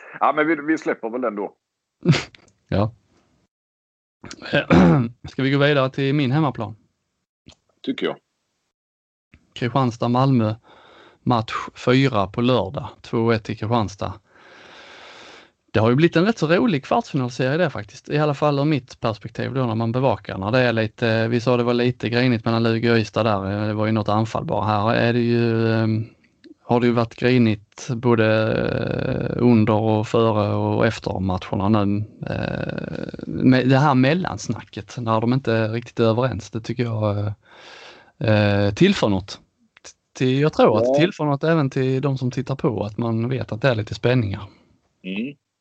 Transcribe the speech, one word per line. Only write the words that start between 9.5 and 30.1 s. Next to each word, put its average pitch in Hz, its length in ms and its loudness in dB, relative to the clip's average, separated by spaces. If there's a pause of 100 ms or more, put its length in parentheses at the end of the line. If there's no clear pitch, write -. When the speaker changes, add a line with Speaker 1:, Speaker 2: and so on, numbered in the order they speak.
Speaker 2:
Kristianstad-Malmö, 120 1040 0 (680)
match 117 300 -2 (220)
fyra 127 520 2
på 101 140 -8
lördag. 113 480 -2 (140)
Två 117 300 0
ett 110 180 -2
i 107 60 -8
Kristianstad. 107 560 -4 (1600)
Det 104 80 2
har 113 100 4
ju 123 60 4
blivit 165 200 2
en 170 100 4
rätt 226 120 0
så 160 80 0
rolig 175 380 2
kvartsfinalserie 131 720 -2
där 170 120 0
faktiskt. - 400 -12
I 147 100 -2
alla 151 160 0
fall 143 240 0
ur 139 60 0
mitt 143 360 -2
perspektiv 117 540 -6
då, 131 120 0
när 110 80 -2
man 113 180 -2
bevakar. 120 460 -2
När 98 140 -2
det 127 60 4
är 123 140 2
lite, 113 560 0
vi 120 120 0
sa 123 160 2
det 120 60 0
var 120 120 0
lite 120 340 0
grinigt 117 360 0
mellan 113 180 0
Lugi 117 280 2
och 117 60 4
Ystad 110 280 0
där. 104 420 -2
Det 107 80 -4
var 107 120 -2
ju 110 60 0
något 110 160 -2
anfall 110 360 -2
bara. 101 200 -4
Här 107 300 0
är 117 180 2
det 120 80 0
ju, 117 520 0
ehm, 113 320 0 (580)
har 120 180 0
det 123 60 2
ju 120 60 4
varit 117 220 -2
grinigt 120 760 0
både, 110 640 2 (840)
eh, - 60 0
under 113 320 6
och 107 340 0
före 107 460 2